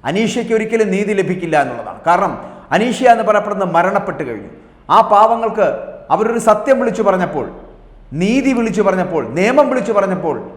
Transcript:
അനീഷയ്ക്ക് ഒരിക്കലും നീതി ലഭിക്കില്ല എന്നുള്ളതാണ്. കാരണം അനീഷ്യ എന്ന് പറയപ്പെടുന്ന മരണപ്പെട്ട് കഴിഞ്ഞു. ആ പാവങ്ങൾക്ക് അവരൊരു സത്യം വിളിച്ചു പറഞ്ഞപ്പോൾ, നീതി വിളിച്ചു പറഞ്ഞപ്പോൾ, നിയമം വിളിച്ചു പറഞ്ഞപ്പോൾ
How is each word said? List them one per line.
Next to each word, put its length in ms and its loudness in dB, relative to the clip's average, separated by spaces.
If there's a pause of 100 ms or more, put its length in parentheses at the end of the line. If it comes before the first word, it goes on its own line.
അനീഷയ്ക്ക് 500 -2
ഒരിക്കലും 360 0
നീതി 260 -2
ലഭിക്കില്ല 440 -2
എന്നുള്ളതാണ്. 440 -10
കാരണം 240 2 (440)
അനീഷ്യ 380 2
എന്ന് 160 0
പറയപ്പെടുന്ന 360 0 (100)
മരണപ്പെട്ട് 520 0
കഴിഞ്ഞു. 240 -12 (440)
ആ 40 8 (120)
പാവങ്ങൾക്ക് 540 2 (480)
അവരൊരു 340 0
സത്യം 340 2
വിളിച്ചു 260 -2
പറഞ്ഞപ്പോൾ, 380 -2 (760)
നീതി 360 0
വിളിച്ചു 300 0
പറഞ്ഞപ്പോൾ, 340 -2 (160)
നിയമം 320 4
വിളിച്ചു 280 -2
പറഞ്ഞപ്പോൾ 380 -2 (200)